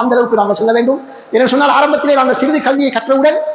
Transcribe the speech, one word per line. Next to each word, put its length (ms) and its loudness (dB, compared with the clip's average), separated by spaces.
அந்த 120 0
அளவுக்கு 280 0
நாங்கள் 180 -2
செல்ல 120 0
வேண்டும். 280 0
என்று 180 2
சொன்னால் 260 2
ஆரம்பத்திலே 420 0
நாங்கள் 200 0
சிறிது 220 0
கல்வியை 300 0
கற்றவுடன் 460 0